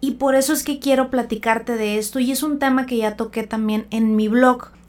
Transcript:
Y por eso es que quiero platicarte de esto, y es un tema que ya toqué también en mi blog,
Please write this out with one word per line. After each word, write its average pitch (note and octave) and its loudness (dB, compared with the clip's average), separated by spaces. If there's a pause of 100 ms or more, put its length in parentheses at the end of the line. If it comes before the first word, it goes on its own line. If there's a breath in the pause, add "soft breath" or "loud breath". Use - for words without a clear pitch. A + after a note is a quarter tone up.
Y C4+ -2
por C4+ 0
eso C4+ 2
es - 0
que C#4+ -4
quiero C4 2
platicarte A#3 -2
de G#3+ -2
esto, G#3+ -4
y B3+ 0
es C4 -4
un D4 -2
tema C4 2
que B3+ -4
ya G#3+ 0
toqué A3 -4
también G#3+ -2
en A3 2
mi G#3+ 2
blog, B3 2 (180)